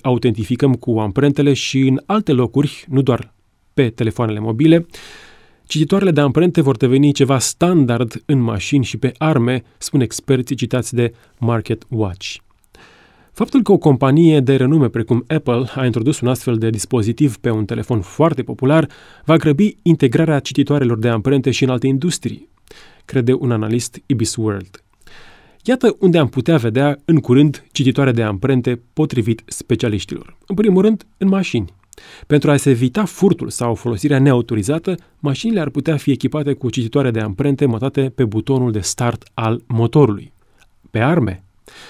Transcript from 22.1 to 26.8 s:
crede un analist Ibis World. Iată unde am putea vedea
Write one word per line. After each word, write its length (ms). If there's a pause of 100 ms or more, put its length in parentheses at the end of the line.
crede 280
un 180
analist 540
Ibis 300
World. 480 (800)
Iată 360
unde 180
am 100
putea 300
vedea 480